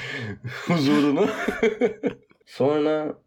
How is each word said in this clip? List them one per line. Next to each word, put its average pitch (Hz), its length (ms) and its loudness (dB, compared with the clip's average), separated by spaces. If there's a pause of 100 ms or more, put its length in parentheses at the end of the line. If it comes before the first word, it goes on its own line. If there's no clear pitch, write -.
(100)
<laughs> 107 300 -8 (260)
Huzurunu. 147 600 2 (640)
<laughs> - 560 -8
Sonra 151 680 0 (120)